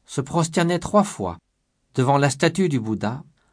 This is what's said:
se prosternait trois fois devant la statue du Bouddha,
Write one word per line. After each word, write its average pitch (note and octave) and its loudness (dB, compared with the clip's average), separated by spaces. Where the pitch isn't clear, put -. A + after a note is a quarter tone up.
se - -4
prosternait E3+ 0
trois G3+ 2
fois F#2 -6
devant C3 4
la C#3+ 4
statue E3+ 0
du C3+ 0
Bouddha, A2 -4